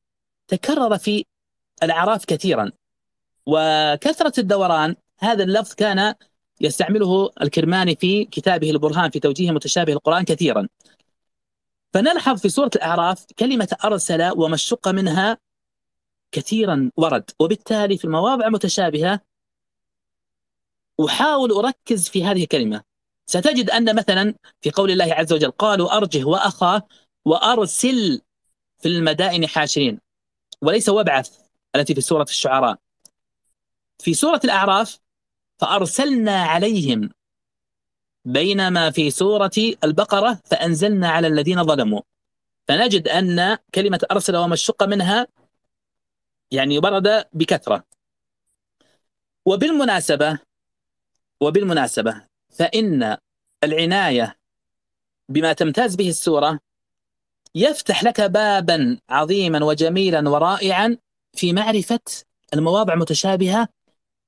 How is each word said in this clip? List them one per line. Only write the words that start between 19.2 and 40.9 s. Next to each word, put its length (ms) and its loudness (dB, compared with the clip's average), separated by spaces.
أحاول 460 0
أركز 580 -2
في 160 -2
هذه 180 0
الكلمة. 400 -2
ستجد 440 0
أن 260 2
مثلا 400 0
في 100 -2
قول 200 2
الله 220 2
عز 200 0
وجل: 180 2
"قالوا 460 0
أرجه 260 -2
وأخاه 640 0
وأرسل 960 0
في 80 -4
المدائن 600 -2
حاشرين"، 520 -2
وليس 280 0
"وابعث" 500 0
التي 200 0
في 60 -2
سورة 220 0
الشعراء. 540 0
في 140 -2
سورة 300 2
الأعراف: 560 0
"فأرسلنا 840 0
عليهم"، 640 -2
بينما 640 0
في 200 0
سورة 400 0
البقرة: 600 0
"فأنزلنا 640 2